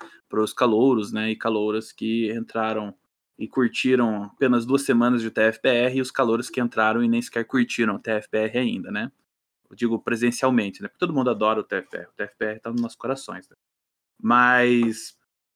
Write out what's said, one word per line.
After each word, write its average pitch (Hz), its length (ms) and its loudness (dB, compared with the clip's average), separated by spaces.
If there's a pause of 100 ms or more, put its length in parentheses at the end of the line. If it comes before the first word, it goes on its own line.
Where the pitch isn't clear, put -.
(300)
pros 107 240 -2
calouros, 117 580 2
né, 110 200 -2
e 110 40 -2
calouras 110 560 -2
que 113 400 -4
entraram 110 640 -4 (420)
e - 80 -8
curtiram 120 800 0
apenas 120 420 0
duas 139 180 0
semanas 120 380 2
de 113 80 -4
T 110 120 -2
F 110 180 2
P - 80 -2
R 127 300 2
e 135 40 0
os 127 100 -6
calouros 117 380 0
que - 120 -4
entraram 113 420 0
e 117 60 2
nem 117 120 2
sequer 117 220 -6
curtiram 117 520 0
o 92 40 -10
T - 120 -8
F 107 180 -4
P 107 80 -2
R 110 200 -2
ainda, 101 320 -2
né? 104 220 -6 (580)
Eu - 60 -20
digo 113 240 -2
presencialmente, 117 840 0
né? 101 60 -10
Porque - 120 -16
todo 175 140 -2
mundo 131 160 0
adora 107 300 0
o 104 40 -6
T - 120 -6
F 92 140 -6
P 87 80 -12
R. 85 100 -12
O - 60 -20
T 104 100 -8
F 101 140 -10
P - 80 -4
R 110 160 -6
tá 117 100 -10
nos 120 100 -2
nossos 117 140 -6
corações, 117 540 -10
né? - 60 -20 (640)
Mas, 123 960 4 (380)